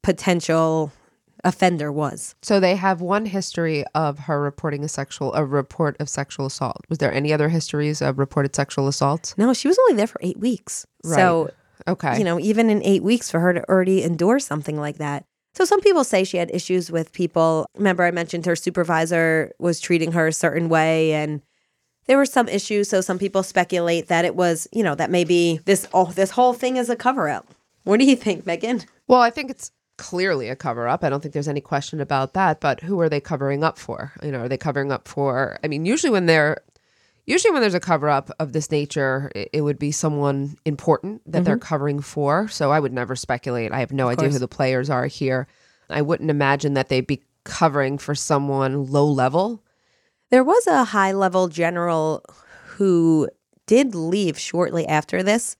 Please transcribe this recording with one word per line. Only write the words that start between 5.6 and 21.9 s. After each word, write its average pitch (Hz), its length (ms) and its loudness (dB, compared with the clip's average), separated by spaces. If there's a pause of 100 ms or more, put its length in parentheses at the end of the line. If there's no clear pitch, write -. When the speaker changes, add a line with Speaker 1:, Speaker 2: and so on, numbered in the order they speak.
Speaker 2:
of 151 80 -6
sexual - 380 -6
assault. - 320 -6 (100)
Was 160 100 -4
there 143 140 0
any 147 200 0
other 151 180 2
histories 151 500 -2
of 139 180 -2
reported 139 380 0
sexual 139 320 0
assault? 143 480 -2
Speaker 1:
No, 240 160 4
she 254 160 0
was 381 100 4
only 494 160 6
there 208 140 2
for - 140 -10
eight 180 160 -4
weeks. - 480 -4 (180)
Speaker 2:
Right. 165 120 -2
Speaker 1:
So, 170 340 4 (360)
Speaker 2:
Okay. 220 320 -2
Speaker 1:
you 214 60 2
know, 170 160 0
even 220 300 2
in 208 120 2
eight 196 200 4
weeks 233 280 0
for 170 80 0
her 180 140 4
to - 160 -4
already 185 340 4
endure 170 380 2
something 151 400 -6
like 147 160 -6
that. 143 280 -6 (300)
So 370 100 2
some 392 160 2
people 359 240 4
say 190 200 2
she 185 140 -4
had 170 140 -2
issues 180 380 -2
with 165 220 -4
people. 165 540 0 (100)
Remember 185 280 0
I 175 60 2
mentioned 170 360 -6
her 170 100 0
supervisor 165 1000 0
was 170 200 -2
treating 165 340 0
her 165 160 2
a 160 40 -2
certain 165 360 -2
way 160 440 2
and 151 280 -2 (680)